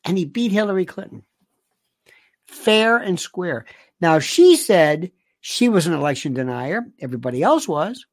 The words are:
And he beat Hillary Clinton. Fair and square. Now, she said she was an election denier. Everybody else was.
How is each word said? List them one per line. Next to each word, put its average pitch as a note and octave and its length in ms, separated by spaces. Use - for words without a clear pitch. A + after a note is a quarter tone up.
And F3 140
he F3+ 60
beat A#3 260
Hillary G3 360
Clinton. - 360
Fair A3 500
and G#3 240
square. D#3 460
Now, D#3+ 180
she E4+ 380
said E3 560
she - 280
was F#3+ 180
an F3 60
election D3 420
denier. C3 640
Everybody B2+ 460
else D4 240
was. F3 440